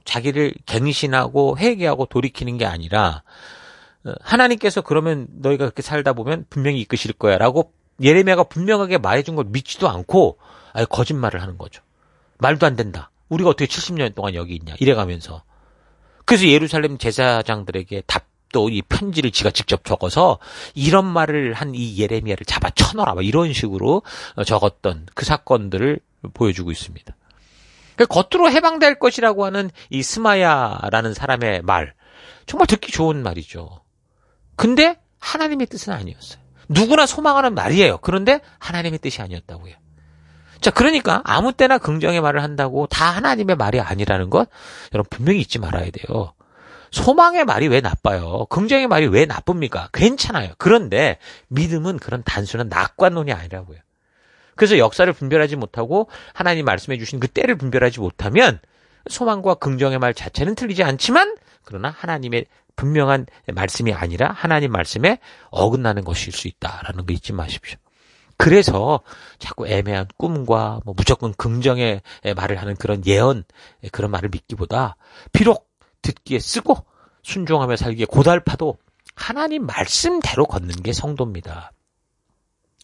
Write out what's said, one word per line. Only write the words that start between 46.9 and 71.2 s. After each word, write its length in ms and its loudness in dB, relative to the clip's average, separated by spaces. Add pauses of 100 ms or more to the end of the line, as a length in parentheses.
소망의 520 4
말이 240 2
왜 140 4
나빠요? 640 -2
긍정의 420 0
말이 200 2
왜 180 6
나쁩니까? 680 -4
괜찮아요. 640 0
그런데 640 2 (300)
믿음은 500 -2
그런 240 -8
단순한 460 -4
낙관론이 640 0
아니라고요. 460 -10 (800)
그래서 220 4
역사를 340 4
분별하지 460 0
못하고 500 -2 (260)
하나님 300 -2
말씀해 340 0
주신 220 -8
그 80 0
때를 280 0
분별하지 440 0
못하면 640 0 (480)
소망과 460 0
긍정의 440 0
말 140 2
자체는 420 -4
틀리지 280 -2
않지만 520 2 (300)
그러나 240 -8
하나님의 560 -6 (320)
분명한 480 2 (280)
말씀이 400 -2
아니라 380 -2
하나님 400 -2
말씀에 480 0 (300)
어긋나는 540 0
것일 300 -6
수 140 -10
있다라는 580 -10
거 80 -4
잊지 200 -8
마십시오. 440 -10 (600)
그래서 600 4 (400)
자꾸 260 -10
애매한 420 -2 (100)
꿈과 640 0
뭐 120 -10
무조건 380 0